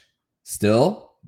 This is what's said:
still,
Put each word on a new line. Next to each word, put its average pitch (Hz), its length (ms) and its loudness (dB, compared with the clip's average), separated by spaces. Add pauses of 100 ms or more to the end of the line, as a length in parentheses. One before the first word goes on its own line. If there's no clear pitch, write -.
(440)
still, 120 680 -2 (160)